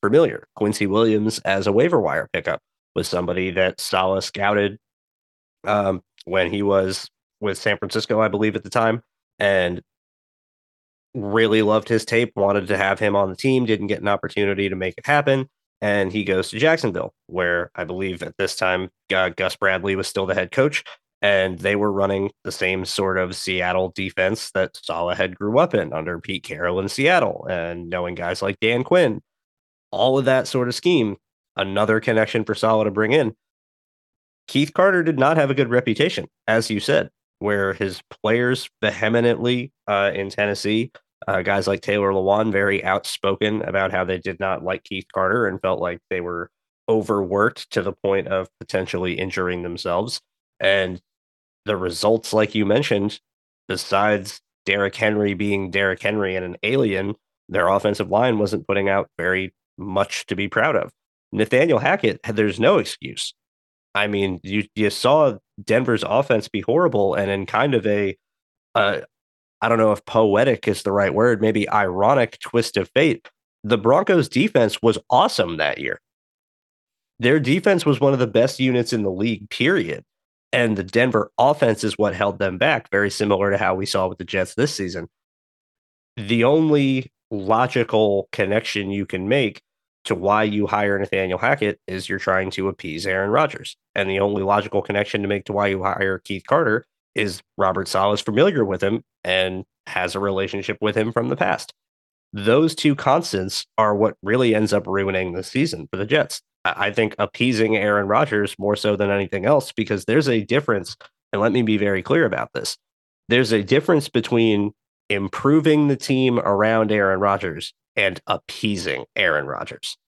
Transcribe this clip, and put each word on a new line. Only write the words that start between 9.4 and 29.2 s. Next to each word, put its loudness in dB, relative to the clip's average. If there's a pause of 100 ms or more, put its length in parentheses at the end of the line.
really 2
loved 2
his 2
tape, 0
wanted 2
to 0
have 0
him 0
on 2
the -10
team, 0
didn't 0
get -4
an -4
opportunity -2
to -6
make -4
it -14
happen, 2 (340)
and 0
he -2
goes 0
to -8
Jacksonville, 0 (140)
where -2
I -8
believe -6
at -14
this -2
time, -2 (240)
uh, 2
Gus -4
Bradley 0
was -4
still -4
the -2
head -2
coach, 0 (380)
and 0
they 0
were 0
running 0 (120)
the -8
same -2
sort -2
of -2
Seattle -2
defense -2
that -2
Saleh -4
had -4
grew -2
up 0
in -2
under -6
Pete -8
Carroll -4
in -2
Seattle, 0
and -6
knowing -4
guys -6
like -4
Dan 0
Quinn, 2 (720)